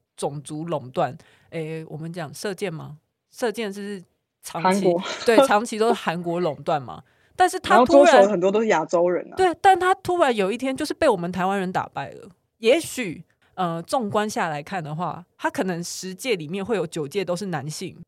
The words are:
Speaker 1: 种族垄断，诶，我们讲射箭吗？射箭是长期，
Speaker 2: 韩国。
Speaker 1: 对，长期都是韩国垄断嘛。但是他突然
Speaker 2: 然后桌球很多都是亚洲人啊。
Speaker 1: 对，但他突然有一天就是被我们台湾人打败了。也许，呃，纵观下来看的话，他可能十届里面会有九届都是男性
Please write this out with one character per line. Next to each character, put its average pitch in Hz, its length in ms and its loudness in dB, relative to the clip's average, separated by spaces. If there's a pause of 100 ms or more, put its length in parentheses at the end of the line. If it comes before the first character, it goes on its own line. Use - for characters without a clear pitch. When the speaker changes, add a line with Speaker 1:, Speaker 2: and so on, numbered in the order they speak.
(180)
Speaker 1:
种 151 240 -6
族 151 240 -10
垄 147 240 -6
断， 147 280 -4 (340)
诶， 160 360 -8
我 - 80 -14
们 160 160 -10
讲 170 220 -10
射 202 200 -8
箭 185 180 -6
吗？ 147 260 -12 (340)
射 233 200 -4
箭 214 200 -6
是 202 320 -12 (400)
长 - 180 -10
期， 185 60 0 (140)
Speaker 2:
韩 - 0 -
国。 180 200 2 (240)
Speaker 1:
对， 226 120 6 (100)
长 233 180 2
期 220 140 -6
都 220 80 2
是 240 60 2
韩 175 280 -4
国 170 200 -4
垄 165 200 -2
断 156 180 -2
嘛。 82 220 -12 (340)
但 359 140 4
是 370 100 -6
他 - 260 6
突 262 180 8
然 - 20 8
Speaker 2:
然 320 80 8
后 247 60 10
桌 196 60 10
球 208 60 2
很 190 80 0
多 185 120 4
都 214 100 2
是 226 60 0
亚 160 180 2
洲 175 240 2
人 175 220 -2
啊。 - 40 -18
Speaker 1:
对， 370 260 2
但 381 180 6
他 370 160 2
突 359 220 -2
然 277 180 4
有 196 160 2
一 240 60 -4
天 262 180 -4
就 302 100 -4
是 320 80 -6
被 320 160 2
我 220 60 4
们 170 160 -4
台 180 140 -2
湾 196 140 0
人 185 120 -4
打 180 220 -4
败 - 180 -10
了。 - 180 -20 (300)
也 240 200 4
许， 202 440 -6 (320)
呃， 170 280 -4
纵 240 260 -4
观 214 200 -2
下 202 200 -4
来 147 120 -6
看 175 220 -8
的 151 100 -10
话， 170 320 -8 (120)
他 311 120 -4
可 262 140 -4
能 175 200 -4
十 185 300 -10
届 220 220 -4
里 156 120 -6
面 190 160 -6
会 226 120 -2
有 175 100 -2
九 160 220 -6
届 190 180 -4
都 175 100 -2
是 196 120 -8
男 151 220 -6
性 156 280 -12 (100)